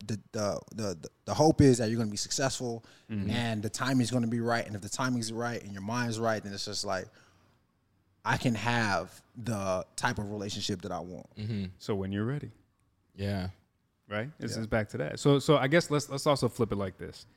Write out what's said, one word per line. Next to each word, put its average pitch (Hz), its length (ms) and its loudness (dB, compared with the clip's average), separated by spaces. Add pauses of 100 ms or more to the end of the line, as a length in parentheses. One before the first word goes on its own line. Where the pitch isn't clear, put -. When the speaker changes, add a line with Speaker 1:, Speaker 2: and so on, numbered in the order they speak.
Speaker 1:
The, 110 120 -4 (140)
the, 104 280 -2 (140)
the, 101 280 -2
the, - 60 -10 (180)
the 101 80 -2
hope 151 260 8
is 127 180 10
that 113 100 0
you're 117 100 0
gonna 110 120 0
be 104 60 -6
successful, 120 680 -2 (260)
Speaker 2:
Mm-hmm. 104 200 -2
Speaker 1:
and 110 320 -2
the 110 80 -4
timing's 127 400 2
gonna 120 160 2
be 117 140 0
right. 117 260 0
And 104 100 -8
if 92 60 -8
the 101 60 -10
timing's 123 440 -2
right 117 300 -4
and 101 100 -12
your 98 100 -10
mind's 113 380 -2
right, 110 220 2
then 101 100 -10
it's 98 140 -6
just 101 180 -4
like, 92 220 -2 (1200)
I 113 120 2
can 120 180 2
have 113 560 0 (320)
the 98 440 -2 (100)
type 117 220 0
of 104 120 -6
relationship 104 520 -4
that 92 100 -6
I 85 80 -4
want. 87 260 -12 (120)
Speaker 3:
Mm-hmm. 107 260 -4 (140)
Speaker 2:
So - 160 -4
when 95 180 -2
you're 104 140 0
ready. 139 240 -4 (680)
Speaker 3:
Yeah. 98 320 -2 (600)
Speaker 2:
Right? 107 200 -4 (100)
This 107 160 -6
Speaker 1:
Yeah. 110 60 -4
Speaker 2:
is 110 60 -4
back 107 240 0
to - 80 -6
that. - 200 -4
So, 143 200 6
so 147 180 6
I 127 120 4
guess 160 220 4
let's, 147 200 0
let's 139 160 -4
also 135 220 4
flip 113 240 0
it 101 40 -2
like 95 220 -4
this. - 280 -12 (100)